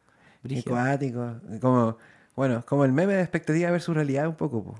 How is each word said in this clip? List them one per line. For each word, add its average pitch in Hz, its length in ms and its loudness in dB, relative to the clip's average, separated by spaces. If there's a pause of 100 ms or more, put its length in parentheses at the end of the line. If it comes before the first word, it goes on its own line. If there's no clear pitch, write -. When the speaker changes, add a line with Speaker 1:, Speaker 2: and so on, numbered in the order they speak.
(420)
Speaker 1:
Qué 127 60 -14
Speaker 2:
Brígido. 127 280 -6
Speaker 1:
cuático. 123 600 -2 (260)
Como, 123 360 4 (380)
bueno, 127 300 0
como 143 200 2
el 131 60 4
meme 180 220 2
de 190 80 2
expectativa 170 480 0
versus 175 260 -2
realidad 147 320 0
un 165 80 -2
poco, 131 280 -4
po. 107 160 -14